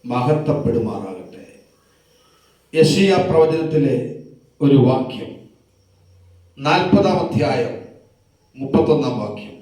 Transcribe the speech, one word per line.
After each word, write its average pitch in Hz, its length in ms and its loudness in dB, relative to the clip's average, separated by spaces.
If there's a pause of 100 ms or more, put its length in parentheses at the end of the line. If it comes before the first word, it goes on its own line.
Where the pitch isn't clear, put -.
മഹത്വപ്പെടുമാറാകട്ടെ. 120 1400 -4 (1300)
യെശയ്യാ 190 520 4
പ്രവചനത്തിലെ 156 880 0 (460)
ഒരു 139 140 4
വാക്യം, 120 640 0 (1200)
നാൽപതാം 180 720 2
അധ്യായം, - 500 -2 (760)
മുപ്പത്തൊന്നാം 135 640 0
വാക്യം. - 420 -12